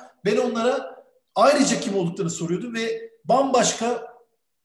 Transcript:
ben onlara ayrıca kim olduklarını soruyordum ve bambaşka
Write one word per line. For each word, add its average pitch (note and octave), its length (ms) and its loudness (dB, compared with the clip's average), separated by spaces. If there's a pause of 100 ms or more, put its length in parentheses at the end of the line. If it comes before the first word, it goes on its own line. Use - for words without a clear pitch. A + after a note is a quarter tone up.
(260)
ben A3 120 0
onlara B3 680 -2 (300)
ayrıca B3 440 4
kim G3 160 -4
olduklarını E3+ 360 -2
soruyordum F3+ 440 -6
ve A3+ 360 -6 (140)
bambaşka A#3+ 920 0 (480)